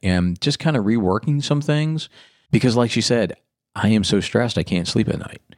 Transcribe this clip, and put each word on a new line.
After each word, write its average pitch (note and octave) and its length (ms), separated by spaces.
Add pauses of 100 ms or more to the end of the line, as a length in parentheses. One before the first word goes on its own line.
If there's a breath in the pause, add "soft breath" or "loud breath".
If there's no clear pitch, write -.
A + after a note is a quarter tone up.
and F2+ 380
just - 180
kinda D#3 200
reworking G#2+ 640
some D3 180
things D3+ 480 (420 soft breath)
because, A2+ 240
like A#2+ 160
she A#2 100
said, A2 340 (420)
"I G#2 120
am A2 140
so G2 160
stressed, A2 380
I E2 60
can't F2 240
sleep - 200
at - 120
night." - 220 (160)